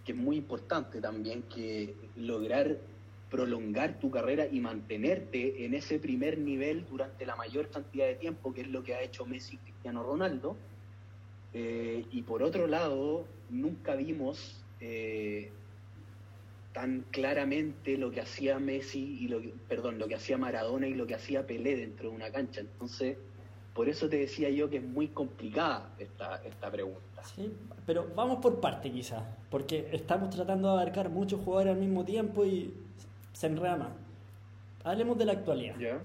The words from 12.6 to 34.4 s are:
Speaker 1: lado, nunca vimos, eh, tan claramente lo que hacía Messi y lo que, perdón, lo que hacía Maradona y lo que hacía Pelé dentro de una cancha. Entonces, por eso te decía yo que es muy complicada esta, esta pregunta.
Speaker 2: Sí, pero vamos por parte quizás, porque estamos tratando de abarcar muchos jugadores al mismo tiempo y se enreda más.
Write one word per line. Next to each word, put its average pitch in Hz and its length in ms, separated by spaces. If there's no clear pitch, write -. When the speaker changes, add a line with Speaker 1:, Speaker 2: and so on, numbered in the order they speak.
Speaker 1:
lado, 151 580
nunca 139 460
vimos, - 680
eh, 107 720
tan 127 380
claramente 139 880
lo 127 140
que 123 100
hacía 135 380
Messi 135 640
y 123 60
lo 117 140
que, 110 120
perdón, 117 300
lo 107 80
que - 80
hacía 131 220
Maradona 123 500
y 131 80
lo 123 100
que 117 100
hacía 135 300
Pelé 123 320
dentro 110 320
de 110 60
una 110 160
cancha. 127 300
Entonces, 123 560
por 117 140
eso 151 220
te 151 80
decía 143 320
yo 143 200
que 147 80
es 127 60
muy 131 240
complicada 127 920
esta, 98 460
esta 104 260
pregunta. 95 540
Speaker 2:
Sí, 214 180
pero 165 300
vamos 247 260
por 240 180
parte 143 320
quizás, 120 320
porque 143 440
estamos 185 360
tratando 190 400
de 190 40
abarcar 185 360
muchos 190 320
jugadores 190 320
al 185 60
mismo 190 240
tiempo 208 420
y 185 280
se - 140
enreda 170 300
más. 123 120